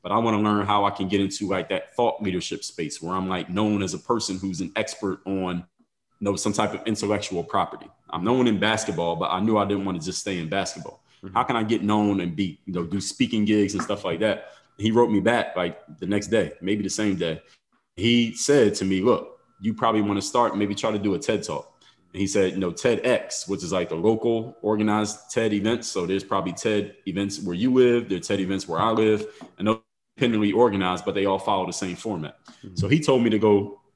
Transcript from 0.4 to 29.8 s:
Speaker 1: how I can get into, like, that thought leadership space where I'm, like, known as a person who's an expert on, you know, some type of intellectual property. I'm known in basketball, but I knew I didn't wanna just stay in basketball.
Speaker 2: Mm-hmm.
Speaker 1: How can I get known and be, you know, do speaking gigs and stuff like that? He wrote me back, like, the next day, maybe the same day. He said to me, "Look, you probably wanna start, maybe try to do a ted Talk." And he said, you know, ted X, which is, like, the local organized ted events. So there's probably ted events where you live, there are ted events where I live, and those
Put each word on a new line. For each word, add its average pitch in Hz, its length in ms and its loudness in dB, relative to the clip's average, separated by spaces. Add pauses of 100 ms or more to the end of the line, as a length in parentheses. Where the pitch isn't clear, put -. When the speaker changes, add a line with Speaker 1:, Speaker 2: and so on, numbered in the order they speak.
Speaker 1:
how 101 200 2
I 101 40 4
can 98 180 -4
get 98 140 2
into, 98 260 -2
like, 92 220 -2
that - 260 -4
thought 113 280 0
leadership 90 400 -4
space - 380 -8
where 85 120 -6
I'm, 95 160 -2
like, 90 200 -4
known 101 340 0
as 87 100 -4
a 92 60 -8
person 104 400 -2
who's 92 200 -6
an 95 160 -6
expert 104 500 -4
on, 92 320 -4
you - 680 -14
know, 101 100 0
some 104 180 -2
type 107 200 0
of - 140 -8
intellectual 101 560 -2
property. - 420 -4 (240)
I'm 85 140 -6
known 123 240 4
in 110 100 2
basketball, 87 580 0
but 80 160 -2
I 92 100 -2
knew 110 160 2
I 101 80 4
didn't 98 200 -2
wanna 90 140 -4
just 87 200 -6
stay 95 200 -4
in 80 100 -6
basketball. - 540 -6 (200)
Speaker 2:
Mm-hmm. 95 120 -10
Speaker 1:
How 120 80 2
can 123 120 -2
I 113 80 0
get 107 200 0
known 104 360 4
and 87 160 -4
be, 90 300 -4
you 92 80 -8
know, 87 100 -2
do 90 160 -4
speaking 113 460 0
gigs 104 300 2
and 87 80 -2
stuff - 200 -6
like 85 180 -4
that? - 320 0 (240)
He 107 120 0
wrote 113 220 6
me 104 80 4
back, 110 360 2
like, 90 240 -4 (200)
the 87 80 -8
next 101 200 0
day, 87 340 0
maybe 101 200 -2
the 95 80 -4
same 104 260 0
day. 82 260 -4 (540)
He 117 380 4
said 131 420 4
to 101 100 -2
me, 95 160 2
"Look, 107 380 0 (220)
you 107 140 -2
probably 110 260 2
wanna 101 200 0
start, 120 360 0
maybe 101 160 0
try 113 180 -2
to 104 80 -2
do 98 140 0
a 85 60 -2
ted 107 240 -2
Talk." - 240 -8 (460)
And 95 60 -10
he 98 80 0
said, 95 260 2
you 90 40 -4
know, 92 140 -2
ted 113 340 0
X, - 420 -2
which 95 160 -4
is, 82 80 -6
like, 90 180 -2
the 80 60 -4
local 113 680 0
organized 107 680 0
ted 113 240 0
events. 113 340 0
So 90 200 -4
there's 95 160 0
probably 90 300 -4
ted 104 420 -2 (120)
events 98 320 -4
where 90 160 -4
you 120 160 0
live, 120 380 4
there 95 80 -2
are 85 40 -4
ted 98 180 -2
events 95 280 -2
where 82 140 -2
I 113 80 2
live, 107 380 2 (320)
and 98 80 0
those 110 120 2 (380)